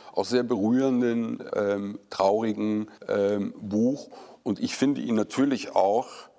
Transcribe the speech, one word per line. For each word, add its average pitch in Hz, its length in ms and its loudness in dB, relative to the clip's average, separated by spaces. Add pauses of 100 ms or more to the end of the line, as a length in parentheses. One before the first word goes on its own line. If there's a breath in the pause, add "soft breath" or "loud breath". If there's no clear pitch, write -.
(140 loud breath)
auch 95 120 0
sehr 123 180 2
berührenden, 117 1000 0 (120)
ähm, 101 460 -2 (100)
traurigen, 107 840 0 (160 loud breath)
ähm, 101 480 0
Buch. 110 540 0 (340 loud breath)
Und 104 160 -2
ich - 160 -4
finde 139 240 2
ihn - 160 -2
natürlich 123 580 0
auch 98 340 2 (320)